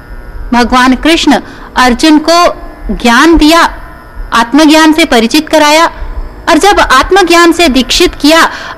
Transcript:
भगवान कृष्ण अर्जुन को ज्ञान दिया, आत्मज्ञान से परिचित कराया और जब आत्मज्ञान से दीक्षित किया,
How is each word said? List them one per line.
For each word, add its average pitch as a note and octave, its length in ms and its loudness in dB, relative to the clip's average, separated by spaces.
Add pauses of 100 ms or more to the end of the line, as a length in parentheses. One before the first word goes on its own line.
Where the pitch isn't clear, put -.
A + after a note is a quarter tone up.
(540)
भगवान B3 420 2
कृष्ण D4+ 440 0 (360)
अर्जुन B3+ 540 2
को E4+ 260 2 (400)
ज्ञान C#4 420 2
दिया, D#4+ 400 2 (560)
आत्मज्ञान D4+ 600 2
से D#4+ 120 0
परिचित C#4 440 0
कराया D#4 360 2 (640)
और E4 80 2
जब F#4 220 2
आत्मज्ञान E4+ 720 2
से E4 180 0
दीक्षित C4 460 0
किया, D#4 360 0 (260)